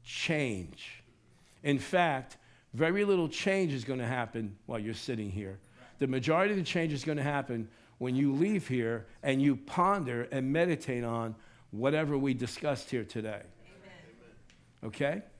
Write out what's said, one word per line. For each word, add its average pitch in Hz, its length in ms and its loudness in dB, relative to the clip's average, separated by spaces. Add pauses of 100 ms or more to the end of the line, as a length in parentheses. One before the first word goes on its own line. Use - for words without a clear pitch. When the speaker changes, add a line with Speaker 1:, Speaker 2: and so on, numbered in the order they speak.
Speaker 1:
change. 120 1000 -4 (580)
In 143 160 2
fact, 151 600 0 (360)
very 170 320 2
little 180 240 2
change 190 420 0
is 127 120 -4
gonna 127 240 -4
happen 113 580 -4
while 117 140 -6
you're 107 160 -6
sitting 110 340 -4
here. 95 300 -8 (400)
The 139 80 2
majority 160 460 2
of 196 40 0
the 175 80 0
change 165 280 0
is 131 100 -4
gonna 151 180 -2
happen 135 480 -2 (300)
when 127 160 0
you 139 180 4
leave 185 340 2
here 117 380 -2 (160)
and 135 180 2
you 139 160 6
ponder 170 760 2
and 135 200 0
meditate 151 520 2
on 113 320 -2 (340)
whatever 143 480 2
we 135 160 2
discussed 127 560 -4
here 120 140 -2
today. 107 400 -8
Speaker 2:
Amen. - 1400 -20
Speaker 1:
Okay? 147 360 -2 (180)